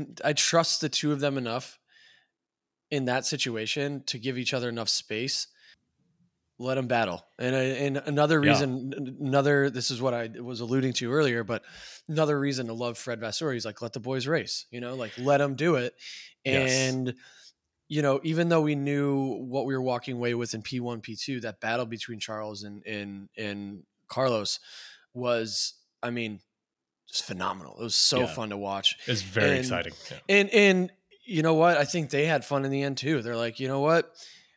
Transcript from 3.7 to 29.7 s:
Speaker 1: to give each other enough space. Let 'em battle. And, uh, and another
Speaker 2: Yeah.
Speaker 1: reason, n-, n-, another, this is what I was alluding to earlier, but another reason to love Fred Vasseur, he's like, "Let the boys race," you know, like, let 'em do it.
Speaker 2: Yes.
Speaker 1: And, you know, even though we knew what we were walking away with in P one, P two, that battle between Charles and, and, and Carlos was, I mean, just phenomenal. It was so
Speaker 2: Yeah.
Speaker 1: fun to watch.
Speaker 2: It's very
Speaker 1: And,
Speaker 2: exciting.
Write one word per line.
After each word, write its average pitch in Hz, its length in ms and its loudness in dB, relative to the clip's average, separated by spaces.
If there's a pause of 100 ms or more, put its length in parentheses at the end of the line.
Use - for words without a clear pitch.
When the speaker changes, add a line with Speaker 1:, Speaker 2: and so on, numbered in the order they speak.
Speaker 1:
to 135 120 -6
give 123 200 -4
each 127 160 -2
other 123 140 -2
enough 117 200 -4
space. - 600 -2 (1120)
Let 127 180 -2
'em 127 100 -2
battle. 113 360 0 (140)
And, 127 160 0
uh, 131 40 2
and 135 400 0
another 147 440 4
Speaker 2:
Yeah. 147 80 6
Speaker 1:
reason, 135 460 2
n-, 143 100 -6
n-, 131 140 -10
another, 139 500 4
this 120 220 -4
is 117 100 -6
what 131 120 2
I 117 140 -4 (120)
was 120 200 -8
alluding 127 340 2
to 120 180 -2
earlier, 127 320 2
but 107 180 -4 (460)
another 151 300 2
reason 135 280 0
to 113 60 -6
love 117 260 -4
Fred 117 220 -6
Vasseur, 117 320 -4
he's 117 120 -4
like, 107 160 -8
"Let 117 120 -6
the 127 80 -8
boys 127 260 -4
race," 143 440 -2
you 120 100 -10
know, 123 160 -8
like, 117 220 -8
let 143 220 4
'em 139 140 2
do 156 220 2
it. 123 180 -2 (500)
Speaker 2:
Yes. 131 280 2 (200)
Speaker 1:
And, 127 220 -2 (720)
you 151 140 0
know, 139 220 4
even 165 240 2
though 165 140 6
we 151 120 2
knew 139 600 0 (100)
what 127 200 -2
we 135 80 -2
were 131 80 0
walking 127 340 -2
away 120 180 2
with 117 180 -4
in 110 100 -6
P 127 180 -4
one, 120 200 -6
P 110 140 -12
two, 131 260 -6
that 110 200 -8
battle 117 260 0
between 113 320 -10
Charles 107 460 -8
and, 104 220 -14
and, 101 500 -8
and 101 480 -8 (240)
Carlos 120 500 -2 (560)
was, 117 600 -2 (280)
I 120 80 -4
mean, 113 300 -6 (680)
just - 180 -4
phenomenal. 92 540 -6
It 113 60 -8
was 113 100 -4
so - 280 4
Speaker 2:
Yeah. 120 120 2
Speaker 1:
fun 113 160 -4
to 101 60 -6
watch. 98 400 0 (100)
Speaker 2:
It's 110 160 0
very 98 280 4
Speaker 1:
And, 135 100 4
Speaker 2:
exciting. 90 320 -2 (180)